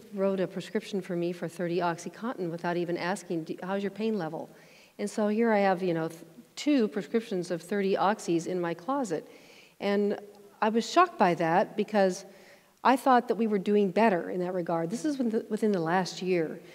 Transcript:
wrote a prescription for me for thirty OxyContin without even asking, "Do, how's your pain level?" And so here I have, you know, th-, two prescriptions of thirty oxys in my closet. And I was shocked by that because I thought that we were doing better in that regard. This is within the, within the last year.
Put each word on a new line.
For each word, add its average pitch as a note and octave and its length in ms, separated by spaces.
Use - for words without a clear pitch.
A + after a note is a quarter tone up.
wrote G3 280
a F3+ 60
prescription F#3+ 540
for F3 160
me F3 160
for F3 160
thirty F3 300
OxyContin F3 720
without E3+ 260
even F3 220
asking, F3 460
"Do, F3 180
how's G3 200
your G3 100
pain G#3+ 260
level?" D#3+ 320
And G#3 100
so G#3 200
here A3+ 240
I G#3 80
have, F#3+ 220
you F3+ 120
know, E3 140
th-, - 120
two C4 340
prescriptions G3+ 640
of E3+ 120
thirty G3 340
oxys F3 500
in F3+ 140
my E3+ 140
closet. B3 520
And G3+ 400
I A3 80
was A3 200
shocked F4 280
by F3+ 160
that E3 420
because G3 480
I B3+ 140
thought B3 320
that A3+ 60
we A3 120
were G#3 120
doing G3+ 320
better F#3 400
in F#3 100
that F3+ 140
regard. E3 340
This A#3+ 160
is D4 140
within A#3 220
the, - 100
within G#3+ 200
the F#3+ 100
last E3+ 420
year. F3 360